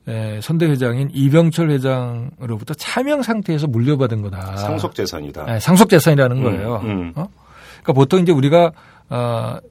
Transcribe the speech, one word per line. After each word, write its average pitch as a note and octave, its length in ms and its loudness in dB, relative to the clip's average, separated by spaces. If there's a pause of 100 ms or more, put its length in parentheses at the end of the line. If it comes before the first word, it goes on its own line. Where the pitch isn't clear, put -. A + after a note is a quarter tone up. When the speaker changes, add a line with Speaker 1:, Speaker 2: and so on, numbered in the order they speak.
Speaker 1:
에, A2 320 -6
선대 E3 260 0
회장인 C3 460 0
이병철 D#3 580 2
회장으로부터 B2 1040 -4
차명 C4+ 480 -4
상태에서 F3+ 460 -2
물려받은 A#2+ 540 0
거다. F#2+ 340 -10
Speaker 2:
상속 G2+ 400 -6
재산이다. D#2 480 -8
Speaker 1:
네, A2+ 160 -4
상속 F#3 300 6
재산이라는 C#3 480 4
Speaker 2:
음, C3 40 -2
Speaker 1:
거예요. G#2+ 400 -2
Speaker 2:
음. F#2 320 -6
Speaker 1:
어? E3 140 -8 (540)
그러니까 E3 100 0
보통 C3+ 260 4
이제 F3+ 140 4
우리가, D#3+ 400 4 (380)
어, A#2+ 480 -4 (120)